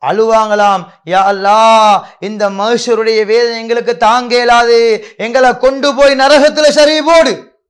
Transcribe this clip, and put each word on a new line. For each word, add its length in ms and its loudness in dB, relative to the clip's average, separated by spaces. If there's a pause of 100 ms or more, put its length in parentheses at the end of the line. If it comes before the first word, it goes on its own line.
அழுவாங்களாம், 840 0 (200)
"யா 160 -2 (100)
அல்லாஹ், 760 2 (140)
இந்த 320 -6
மஹ்ஷருடைய 760 -2
வேதனை 340 -2
எங்களுக்கு 360 -4
தாங்க 380 0
இயலாது, 680 0 (120)
எங்களை 400 0
கொண்டு 380 -2
போய் 220 2
நரகத்துல 520 2
சரி 340 2
போடு." 680 0